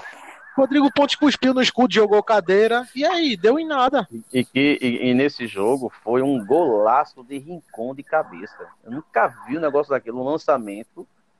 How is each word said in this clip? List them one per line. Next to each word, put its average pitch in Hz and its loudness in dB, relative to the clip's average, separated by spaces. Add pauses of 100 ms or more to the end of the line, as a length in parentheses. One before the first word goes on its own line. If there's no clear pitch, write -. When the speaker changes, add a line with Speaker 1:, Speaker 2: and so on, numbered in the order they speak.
(560)
Speaker 1:
Rodrigo 277 2
Pontes 285 2
cuspiu 262 2
no 254 0
escudo, 247 2
jogou 208 4
cadeira, 220 2
e 277 -2
aí, 320 0
deu 220 2
em 330 -6
nada. 269 0
Speaker 2:
E, 113 -14 (160)
e 120 2
que, 139 0
e, 123 -2
e 123 4
nesse 131 0
jogo 110 -2 (100)
foi 123 0
um 135 -2
golaço 123 2
de 135 -14
Rincon 135 -12
de 135 -16
cabeça. 104 -8 (160)
Eu 113 -20
nunca 160 -2
vi 123 -12
um 165 -8
negócio 143 -2
daquele, 117 -4
um 127 -6
lançamento, 117 -6 (320)